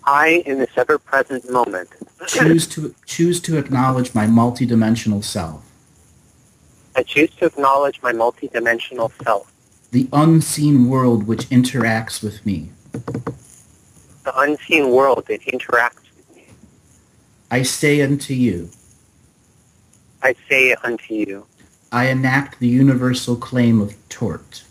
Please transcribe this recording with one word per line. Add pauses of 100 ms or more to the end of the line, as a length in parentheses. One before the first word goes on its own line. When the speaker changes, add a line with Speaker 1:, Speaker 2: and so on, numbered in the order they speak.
Speaker 1:
I,
in
this
ever-present
moment. (380)
Speaker 2:
Choose
to, (120)
choose
to
acknowledge
my
multidimensional
self. (1300)
Speaker 1:
I
choose
to
acknowledge
my
multidimensional (140)
self. (420)
Speaker 2:
The
unseen
world
which
interacts
with
me. (1500)
Speaker 1:
The
unseen
world
that
interacts (120)
with
me. (1040)
Speaker 2:
I
say
unto
you. (1500)
Speaker 1:
I (140)
say
unto
you. (440)
Speaker 2:
I
enact
the
universal
claim
of (140)
tort.